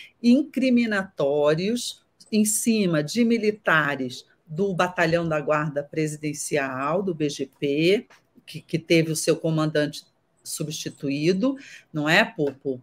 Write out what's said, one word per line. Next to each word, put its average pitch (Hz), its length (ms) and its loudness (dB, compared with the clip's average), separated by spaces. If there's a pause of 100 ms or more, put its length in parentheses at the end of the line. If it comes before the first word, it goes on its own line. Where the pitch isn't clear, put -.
(220)
incriminatórios 220 1800 2 (260)
em 214 140 2
cima 208 580 2
de 180 220 0
militares 175 1000 0 (200)
do 190 280 -4
Batalhão 170 560 0
da 151 100 0
Guarda 147 420 -2
Presidencial, 151 1200 -4
do 190 140 -4
B 151 140 -2
G 143 280 -8
P, 160 480 0 (400)
que, - 140 -16
que - 180 -6
teve 160 360 2
o - 20 -2
seu 156 220 0
comandante 156 640 -2 (400)
substituído, 156 1120 -4 (380)
não 151 160 -2
é, 190 160 6
por, 147 300 -4
por, 131 280 -6